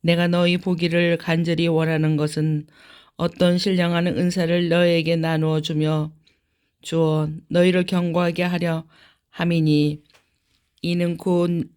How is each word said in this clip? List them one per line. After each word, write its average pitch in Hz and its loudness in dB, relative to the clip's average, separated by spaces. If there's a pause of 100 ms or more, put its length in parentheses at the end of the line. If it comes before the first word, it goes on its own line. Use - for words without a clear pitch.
내가 170 2
너희 175 2
보기를 170 0
간절히 165 0
원하는 156 0
것은 151 -2 (500)
어떤 175 0
신령한 175 0
은사를 175 0
너에게 170 2
나누어 156 0
주며 156 -2 (680)
주어 156 0 (200)
너희를 180 2
견고하게 175 -2
하려 170 -4 (420)
함이니 151 0 (760)
이는 175 -2
곧 175 0